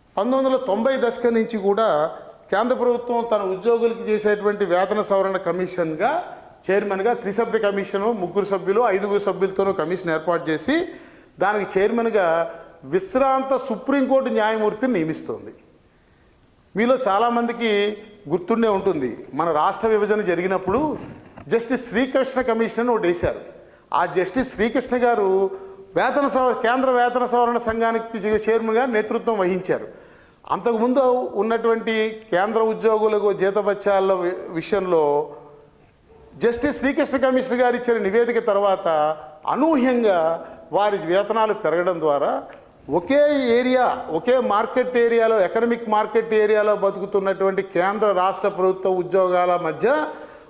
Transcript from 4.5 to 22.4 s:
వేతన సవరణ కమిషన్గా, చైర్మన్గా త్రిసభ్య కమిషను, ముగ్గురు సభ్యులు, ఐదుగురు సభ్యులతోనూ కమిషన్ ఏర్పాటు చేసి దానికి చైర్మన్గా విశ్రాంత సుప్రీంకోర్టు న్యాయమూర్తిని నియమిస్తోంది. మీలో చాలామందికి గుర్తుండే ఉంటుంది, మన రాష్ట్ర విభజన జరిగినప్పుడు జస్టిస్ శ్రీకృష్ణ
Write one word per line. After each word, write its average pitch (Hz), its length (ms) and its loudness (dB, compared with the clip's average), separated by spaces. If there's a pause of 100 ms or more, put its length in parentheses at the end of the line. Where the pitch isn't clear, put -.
వేతన 190 360 0
సవరణ 190 360 0
కమిషన్గా, 180 1000 -4 (340)
చైర్మన్గా 202 420 0
త్రిసభ్య 202 460 -2
కమిషను, 202 520 -2
ముగ్గురు 190 340 -4
సభ్యులు, 196 360 0
ఐదుగురు 202 380 0
సభ్యులతోనూ 190 520 -2
కమిషన్ 175 400 -4
ఏర్పాటు 160 380 -2
చేసి 285 380 0 (520)
దానికి 190 400 0
చైర్మన్గా 202 760 2 (280)
విశ్రాంత 262 720 0
సుప్రీంకోర్టు 262 720 0
న్యాయమూర్తిని 220 640 0
నియమిస్తోంది. 151 600 -4 (1200)
మీలో 240 220 2 (100)
చాలామందికి 220 920 0 (320)
గుర్తుండే 220 380 0
ఉంటుంది, 175 640 -2
మన 165 180 0
రాష్ట్ర 185 360 0
విభజన 214 340 2
జరిగినప్పుడు 185 760 0 (500)
జస్టిస్ 233 420 -2
శ్రీకృష్ణ 262 520 0